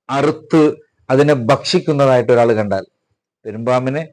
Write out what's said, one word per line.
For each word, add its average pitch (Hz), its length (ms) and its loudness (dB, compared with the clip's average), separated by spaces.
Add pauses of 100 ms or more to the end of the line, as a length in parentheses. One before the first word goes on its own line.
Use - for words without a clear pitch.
അറുത്ത് 151 540 0 (460)
അതിനെ 143 240 2 (140)
ഭക്ഷിക്കുന്നതായിട്ട് 135 840 0
ഒരാൾ 117 200 4
കണ്ടാൽ, 101 300 -4 (640)
പെരുമ്പാമ്പിനെ 127 560 -4 (120)